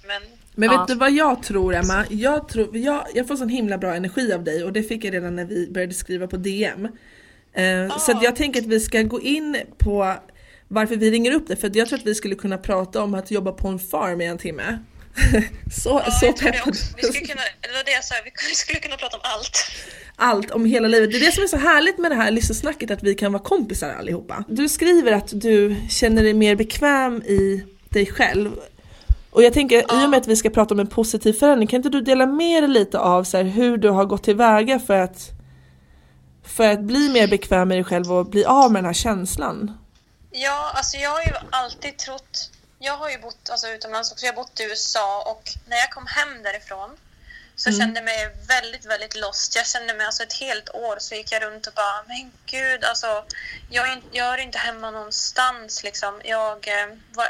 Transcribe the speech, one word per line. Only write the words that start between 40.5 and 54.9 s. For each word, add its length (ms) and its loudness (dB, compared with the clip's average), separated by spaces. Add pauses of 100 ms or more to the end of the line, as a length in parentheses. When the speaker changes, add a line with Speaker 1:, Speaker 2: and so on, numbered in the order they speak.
Speaker 1:
alltså 220 -4
jag 120 -2
har 120 -2
ju 100 -2 (200)
alltid 460 -6
trott, 520 -12 (300)
jag 180 -6
har 120 -8
ju 80 -8
bott, 340 -16
alltså, 160 -6
utomlands 440 -8
också, 140 -8
jag 80 -2
har 100 -14
bott 160 -14
i 40 -6
U 100 -6
S 220 -4
A 360 -2
och 120 -12 (240)
när 100 -2
jag 140 2
kom 160 -16
hem 360 -4
därifrån 460 -10 (680)
så 120 -2
Speaker 2:
Mm. 120 2
Speaker 1:
kände 180 -2
jag 60 -8
mig 300 -4 (120)
väldigt, 380 -2
väldigt 300 -6
lost. 400 -6
Jag 120 0
kände 260 -4
mig, 120 -4
alltså 180 -4
ett 100 -10
helt 360 -8
år 300 -8
så 160 -10
gick 160 -12
jag 120 -2
runt 240 -10
och 60 -16
bara, 340 -4
"Men 240 -16 (140)
gud, 380 -4
alltså 420 -4 (440)
jag 200 -2
är 40 -6
in-, 180 -16
jag 220 -2
är 40 -4
inte 200 -10
hemma 340 -8